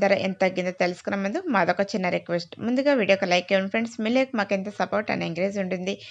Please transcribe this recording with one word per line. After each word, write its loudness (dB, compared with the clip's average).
ధర 4
ఎంత -4
తగ్గిందో 0
తెలుసుకునే -2
ముందు -2
మాదొక 2
చిన్న -2
రిక్వెస్ట్. -4
ముందుగా 2
వీడియోకి 2
లైక్ 2
ఇవ్వండి 0
ఫ్రెండ్స్. -2
మీ 0
లైక్ 2
మాకు 0
ఎంత -6
సపోర్ట్ -2
and -2
ఎంకరేజ్ -2
ఉంటుంది. -4